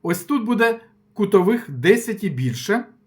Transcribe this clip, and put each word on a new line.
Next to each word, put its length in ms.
Ось 220
тут 200
буде 360
кутових 580
десять 540
і 40
більше. 560